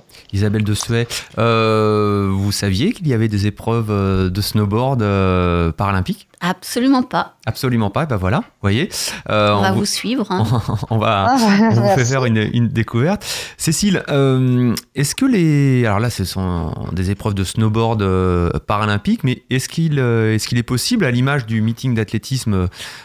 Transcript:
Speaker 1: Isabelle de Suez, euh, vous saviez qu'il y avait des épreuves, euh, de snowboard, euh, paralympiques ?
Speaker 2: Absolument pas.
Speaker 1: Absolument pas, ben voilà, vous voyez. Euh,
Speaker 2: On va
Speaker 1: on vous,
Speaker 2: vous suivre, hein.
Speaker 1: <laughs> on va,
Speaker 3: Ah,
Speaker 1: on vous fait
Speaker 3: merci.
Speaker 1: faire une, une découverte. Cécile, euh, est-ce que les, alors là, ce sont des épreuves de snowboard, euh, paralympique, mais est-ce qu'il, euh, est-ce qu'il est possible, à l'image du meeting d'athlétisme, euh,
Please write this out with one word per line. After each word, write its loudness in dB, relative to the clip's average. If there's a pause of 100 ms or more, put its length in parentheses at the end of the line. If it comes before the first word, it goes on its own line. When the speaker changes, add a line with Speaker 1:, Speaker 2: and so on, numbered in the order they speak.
(320)
Speaker 1:
Isabelle 0
de 0
Suez, -2 (300)
euh, 2
vous 0
saviez 0
qu'il -4
y 2
avait 2
des 0
épreuves, -2
euh, 2
de -4
snowboard, 0
euh, 2
paralympiques ? -2 (120)
Speaker 2:
Absolument 0
pas. -4 (140)
Speaker 1:
Absolument 0
pas, -2
ben -2
voilà, 0
vous -6 (160)
voyez. 0 (400)
Euh, 4
Speaker 2:
On 2
va 2
Speaker 1:
on 2
vous, 0
Speaker 2:
vous -2
suivre, -2
hein. 0
Speaker 1:
<laughs> -2
on 0
va, 2
Speaker 3:
Ah, 4
Speaker 1:
on 4
vous 2
fait 4
Speaker 3:
merci. 4
Speaker 1:
faire 0
une, 2 (160)
une 2
découverte. -2 (320)
Cécile, 0
euh, 2 (200)
est-ce -2
que -2
les, 2
alors 0
là, 0
ce -4
sont -4 (200)
des -2
épreuves -4
de -2
snowboard, 0
euh, 2 (160)
paralympique, -2
mais -2
est-ce -2
qu'il, -2
euh, 2
est-ce -2
qu'il -2
est 2
possible, -2
à 0
l'image 0
du 0
meeting -2
d'athlétisme, -2
euh, 2 (380)